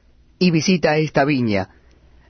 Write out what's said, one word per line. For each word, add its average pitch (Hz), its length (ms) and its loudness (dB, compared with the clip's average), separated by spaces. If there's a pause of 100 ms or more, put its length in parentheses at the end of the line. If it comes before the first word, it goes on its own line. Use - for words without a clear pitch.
(380)
y 180 120 2
visita 160 480 0
esta 156 260 0
viña, 120 460 -2 (600)